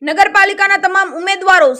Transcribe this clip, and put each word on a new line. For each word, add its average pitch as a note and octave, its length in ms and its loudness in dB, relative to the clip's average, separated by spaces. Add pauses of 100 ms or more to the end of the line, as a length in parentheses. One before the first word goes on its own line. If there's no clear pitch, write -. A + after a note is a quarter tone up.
નગરપાલિકાના G4 840 0
તમામ F#4 360 -2
ઉમેદવારો, F#4 480 2 (120)